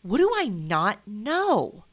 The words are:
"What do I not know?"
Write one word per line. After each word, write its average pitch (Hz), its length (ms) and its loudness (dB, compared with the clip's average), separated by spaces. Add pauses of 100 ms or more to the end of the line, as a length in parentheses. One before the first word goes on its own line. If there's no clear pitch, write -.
"What 196 160 0
do 381 180 6
I 370 100 0
not 165 640 -2
know?" 254 840 -2